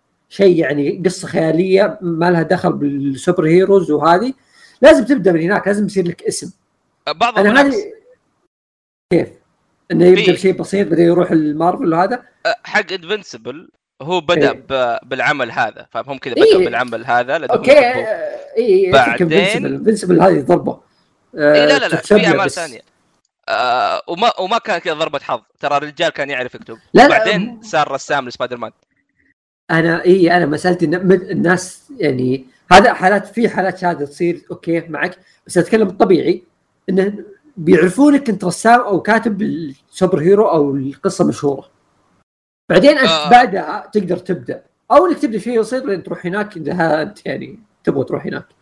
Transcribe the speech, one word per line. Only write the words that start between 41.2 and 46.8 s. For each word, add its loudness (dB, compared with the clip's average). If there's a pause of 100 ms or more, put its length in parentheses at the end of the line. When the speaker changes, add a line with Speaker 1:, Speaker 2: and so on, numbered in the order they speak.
Speaker 1:
مشهورة. -4 (1000)
بعدين 6
أنت 2
Speaker 2:
آه. 0
Speaker 1:
بعدها 2
تقدر -2
تبدأ، -10 (280)
أو 6
إنك -2
تبدأ -4
شيء -2
بسيط -4
لين -6
تروح -12
هناك -6
إذا -8
ها-، 0